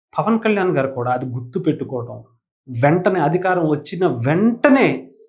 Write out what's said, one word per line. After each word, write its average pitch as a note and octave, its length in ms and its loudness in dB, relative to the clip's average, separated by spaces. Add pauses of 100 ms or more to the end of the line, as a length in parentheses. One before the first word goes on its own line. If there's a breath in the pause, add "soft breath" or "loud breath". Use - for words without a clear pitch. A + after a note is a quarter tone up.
(140)
పవన్ A3 260 0
కళ్యాణ్ G3+ 360 0
గారు C3+ 180 0
కూడా B2 180 -4
అది B2+ 140 -4
గుర్తు A#2+ 340 -8
పెట్టుకోవటం, B2 560 -6 (520)
వెంటనే D3 520 2
అధికారం F3+ 500 0
వచ్చిన E3 380 -2 (180)
వెంటనే A3+ 640 4 (420)